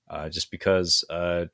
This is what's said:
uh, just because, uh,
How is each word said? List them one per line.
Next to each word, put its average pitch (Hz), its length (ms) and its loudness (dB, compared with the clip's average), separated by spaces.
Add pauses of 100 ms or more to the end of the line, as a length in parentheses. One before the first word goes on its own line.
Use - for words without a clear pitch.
uh, 78 200 -8
just 82 220 -6
because, 90 580 2
uh, 87 440 0